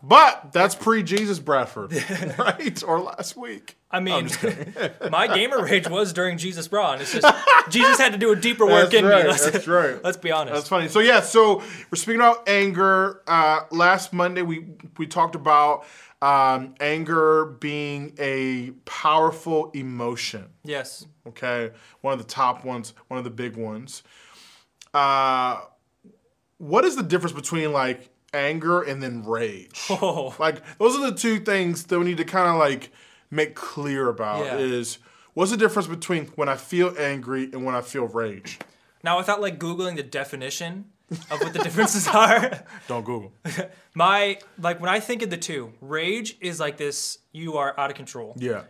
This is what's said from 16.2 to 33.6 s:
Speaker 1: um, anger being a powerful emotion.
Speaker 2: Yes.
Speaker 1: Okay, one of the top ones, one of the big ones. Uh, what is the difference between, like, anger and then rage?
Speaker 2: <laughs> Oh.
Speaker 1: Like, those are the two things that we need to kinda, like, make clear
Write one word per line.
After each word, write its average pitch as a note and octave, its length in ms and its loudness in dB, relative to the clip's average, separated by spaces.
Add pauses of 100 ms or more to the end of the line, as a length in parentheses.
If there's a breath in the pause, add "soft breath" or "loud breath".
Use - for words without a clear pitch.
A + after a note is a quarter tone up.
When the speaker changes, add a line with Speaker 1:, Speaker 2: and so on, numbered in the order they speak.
Speaker 1:
um, C3+ 580 2
anger D#3 640 2 (160)
being D3 580 -8
a C3 540 -4 (140)
powerful D#3 880 0
emotion. A#2+ 720 -8 (180)
Speaker 2:
Yes. D3 420 -10 (220)
Speaker 1:
Okay, A#2+ 440 -6 (280 soft breath)
one C3+ 140 -4
of B2+ 60 -4
the A2+ 140 -14
top B2+ 300 -2
ones, B2 300 -10 (160)
one B2+ 80 -10
of B2 80 -8
the B2 40 -10
big A2+ 280 -10
ones. A2 460 -12 (880 loud breath)
Uh, C3 680 0 (1000)
what F3+ 260 2
is D#4+ 100 0
the B3+ 80 -4
difference E3+ 320 -2
between, D3+ 380 -4
like, B2+ 340 -2 (260)
anger D#3+ 480 -2
and C3+ 220 -8
then A#2+ 220 -10
rage? A2 600 -6
Speaker 2:
<laughs> - 40 -6
Oh. E3 500 -4
Speaker 1:
Like, D#3+ 220 -2 (160 loud breath)
those A#3 180 4
are C#4 160 -2
the F3 60 -8
two A3 240 0
things F#3 460 -2
that F3+ 120 0
we F3 60 0
need F3+ 100 -2
to D#3+ 80 -2
kinda, F3+ 320 2
like, C#3+ 340 2 (400 soft breath)
make D3+ 260 -2
clear C#3 520 -6